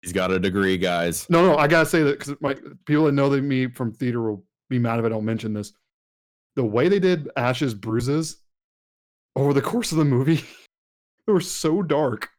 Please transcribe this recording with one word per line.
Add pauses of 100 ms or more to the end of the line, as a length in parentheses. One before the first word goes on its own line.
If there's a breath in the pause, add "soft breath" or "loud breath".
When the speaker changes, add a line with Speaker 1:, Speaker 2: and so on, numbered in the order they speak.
Speaker 1:
He's
got
a
degree,
guys.
Speaker 2:
No,
no,
I
gotta
say
that
'cause
my, (300)
people
that
know
that
me
from
theater
will (240)
be
mad
if
I
don't
mention
this. (800)
The
way
they
did
Ash's
bruises (1000)
over
the
course
of
the
movie,
<laughs>
they
were
so
dark.